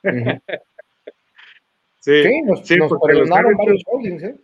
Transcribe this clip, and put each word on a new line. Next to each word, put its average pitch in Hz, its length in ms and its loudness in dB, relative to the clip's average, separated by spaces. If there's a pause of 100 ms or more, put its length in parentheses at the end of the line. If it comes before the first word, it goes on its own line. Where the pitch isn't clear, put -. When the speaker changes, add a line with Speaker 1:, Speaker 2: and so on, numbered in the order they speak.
Speaker 1:
Ujú. 123 380 -4 (1600)
Speaker 2:
Sí, 147 240 4
Speaker 1:
Sí, 302 180 2
nos, 196 260 -4
Speaker 2:
sí, 170 100 2
Speaker 1:
nos 156 120 2
Speaker 2:
porque 156 240 0
los 147 160 0
Speaker 1:
perdonaron 208 220 2
Speaker 2:
árbitros, 202 160 0
Speaker 1:
varios 196 180 0
holdings, 196 380 -8
¿eh? 247 200 -12